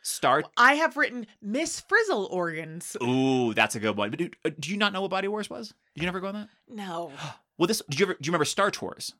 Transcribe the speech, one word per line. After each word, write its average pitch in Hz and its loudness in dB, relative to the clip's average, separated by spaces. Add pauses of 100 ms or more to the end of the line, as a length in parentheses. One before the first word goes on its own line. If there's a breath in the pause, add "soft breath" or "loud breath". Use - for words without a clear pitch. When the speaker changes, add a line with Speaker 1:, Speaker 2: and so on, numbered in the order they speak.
Speaker 1:
Star 139 2 (140)
Speaker 2:
I 254 8
have 302 2
written 247 -2 (160 soft breath)
Miss 254 -4
Frizzle 381 2
organs. 165 -6
Speaker 1:
Ooh, 127 4
that's 107 4
a 117 -6
good 104 0
one. 104 0
But 120 -6
dude, 170 -4
uh, 160 0 (100)
do 151 -8
you 202 -6
not 202 0
know 190 -4
what 196 -4
Body 196 -2
Wars 208 -6
was? - -14 (180)
Did 147 -8
you 165 -2
never 180 -4
go 185 -6
on 196 -8
that? 208 -12 (180)
Speaker 2:
No. 170 -8
Speaker 1:
<gasps> 139 -12 (360 loud breath)
Well, 170 4
this, 220 0
do 139 -4
you 196 6
ever, 180 -2
do 135 -12
you 160 -2
remember 160 2
Star 196 2
Tours? - -8